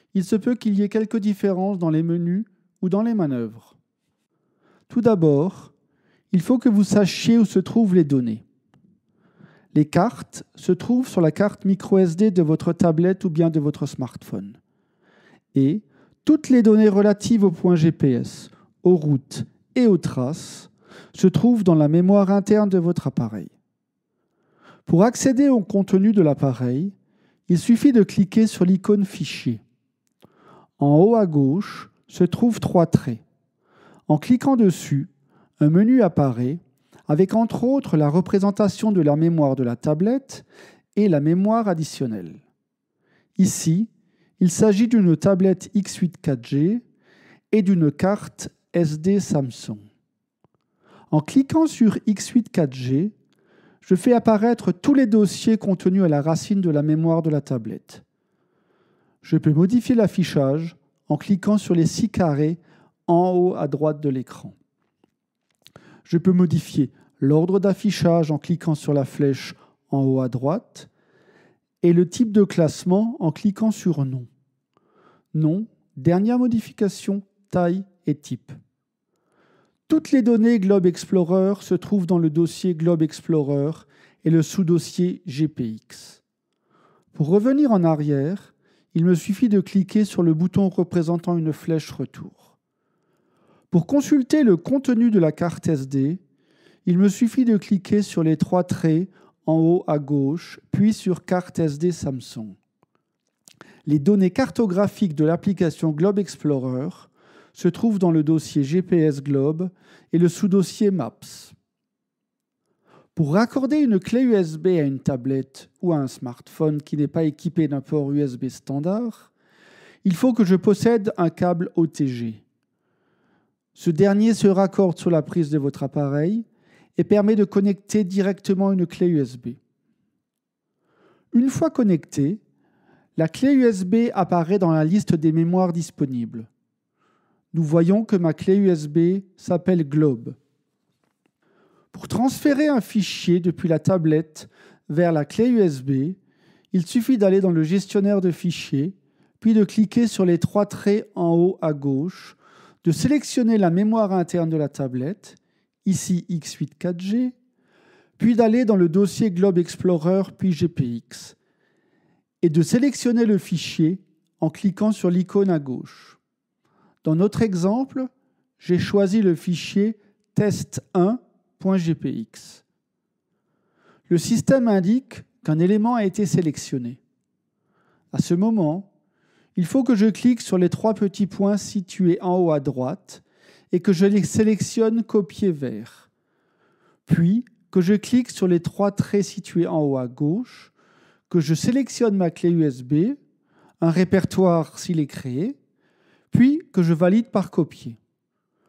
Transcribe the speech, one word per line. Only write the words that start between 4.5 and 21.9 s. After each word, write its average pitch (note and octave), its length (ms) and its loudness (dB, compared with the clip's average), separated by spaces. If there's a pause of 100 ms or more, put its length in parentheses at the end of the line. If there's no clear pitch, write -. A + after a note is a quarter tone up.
Tout A#3+ 140 -4
d'abord, E3+ 720 0 (580)
il F3+ 80 2
faut B3 180 0
que A#3+ 120 0
vous G3+ 160 4
sachiez G#3 520 2
où A3+ 60 6
se F#3+ 160 0
trouvent G#3 340 0
les F3 120 4
données. B2 400 -2 (1300)
Les D3+ 100 4
cartes - 600 -4 (100)
se - 160 -4
trouvent B3 380 -2
sur - 100 -4
la D#3 140 2
carte G3+ 320 -4
micro G3 320 0
S F3 180 2
D G#3+ 160 2
de F3+ 100 2
votre D#3+ 300 0
tablette F3 540 0
ou F3+ 40 -4
bien E3 200 0
de D#3+ 100 -2
votre D3 280 -4
smartphone. A2 680 -12 (1000)
Et C#3+ 280 0 (420)
toutes D4+ 240 2
les B3 160 4
données G#3+ 240 6
relatives G3+ 560 2
au F#3+ 80 4
point F3 240 2
G D#3+ 160 4
P C#3 220 0
S, - 380 -8 (320)
aux F#3 120 6
routes D3+ 480 -2 (320)
et B3 100 2
aux G3 120 4
traces - 760 -8 (420)
se - 140 2
trouvent A3 380 2
dans F3 100 4
la D3+ 140 4
mémoire F#3 420 4